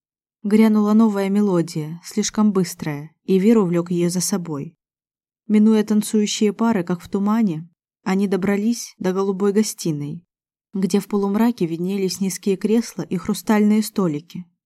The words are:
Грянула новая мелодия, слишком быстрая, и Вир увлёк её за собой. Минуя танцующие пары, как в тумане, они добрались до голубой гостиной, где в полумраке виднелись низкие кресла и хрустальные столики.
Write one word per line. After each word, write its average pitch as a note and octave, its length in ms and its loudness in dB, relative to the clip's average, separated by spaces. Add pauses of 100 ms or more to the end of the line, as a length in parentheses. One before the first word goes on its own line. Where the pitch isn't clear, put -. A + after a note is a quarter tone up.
(420)
Грянула G#3+ 520 4
новая G3+ 360 4
мелодия, E3+ 760 0
слишком G#3+ 480 0
быстрая, D#3 600 -4 (120)
и F#3+ 140 2
Вир A3 220 4
увлёк F3 320 0
её F3 180 0
за F3 120 -2
собой. E3 540 -6 (720)
Минуя G#3+ 360 4
танцующие G#3 680 0
пары, G#3 320 0
как F3 180 -4
в - 80 -20
тумане, G3+ 600 -2 (340)
они F#3+ 240 0
добрались G3+ 680 -2
до F#3 160 -2
голубой G3 400 0
гостиной, E3+ 720 -4 (480)
где G3 260 0
в G3 80 -4
полумраке G#3 580 0
виднелись F3+ 540 -4
низкие F#3+ 380 -4
кресла G#3+ 460 -2
и - 140 -6
хрустальные G#3+ 640 0
столики. F3 640 -6 (200)